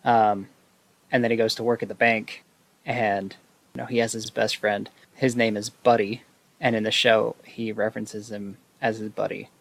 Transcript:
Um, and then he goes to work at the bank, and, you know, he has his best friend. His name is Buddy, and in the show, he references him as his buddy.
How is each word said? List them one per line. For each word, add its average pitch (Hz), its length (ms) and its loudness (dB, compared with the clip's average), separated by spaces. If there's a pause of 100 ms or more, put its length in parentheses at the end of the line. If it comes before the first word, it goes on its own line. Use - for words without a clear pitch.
Um, 107 460 4 (600)
and 123 120 2
then 117 80 0
he 117 60 2
goes 113 200 0
to 113 60 -8
work 117 200 0
at 104 80 -8
the 104 40 -10
bank, 117 480 0 (440)
and, 101 500 -2 (380)
you 123 80 -10
know, 113 40 -10
he 120 120 -2
has 113 140 0
his 113 180 -8
best 113 260 -2
friend. 104 320 -2 (260)
His 123 220 0
name 110 220 2
is 104 100 -8
Buddy, 113 540 2 (360)
and 120 160 0
in 110 100 0
the - 60 0
show, 110 540 2
he 113 260 -8
references 107 640 -6
him 101 240 -12 (240)
as 113 180 0
his 107 120 -8
buddy. 98 400 -6 (100)